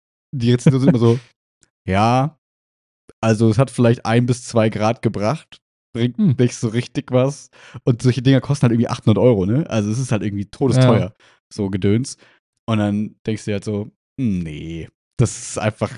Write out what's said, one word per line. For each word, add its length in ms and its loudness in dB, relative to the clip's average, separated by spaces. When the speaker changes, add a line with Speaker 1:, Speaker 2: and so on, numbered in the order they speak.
Speaker 1:
die 180 0
Rezensionen 300 2
sind 80 4
immer 100 4
so, 200 2
Speaker 2:
<laughs> 340 -20
Speaker 1:
„Ja, 500 0
also 280 2
es 80 0
hat 140 0
vielleicht 340 0
ein 200 2
bis 200 -4
zwei 240 0
Grad 320 -2
gebracht, 600 -4
bringt 240 -2
Speaker 2:
Hm. 200 2
Speaker 1:
nicht 180 2
so 140 -4
richtig 420 -6
was.“ 380 -2
Und 180 0
solche 200 2
Dinger 200 4
kosten 220 -2
halt 100 4
irgendwie 160 0
achthundert 340 0
Euro, 220 4
ne? 240 -2
Also 220 -2
es 80 -4
ist 120 -4
halt 120 -2
irgendwie 220 -6
todesteuer, 540 2
Speaker 2:
Ja. 140 -4
Speaker 1:
so 180 -4
Gedöns. 480 0
Und 80 0
dann 380 -2
denkst 200 -6
du 60 -4
dir 40 -2
halt 100 -8
so, 240 -6
„Hm, 200 -2
nee, 500 -10
das 220 0
ist 180 -14
einfach, 400 -4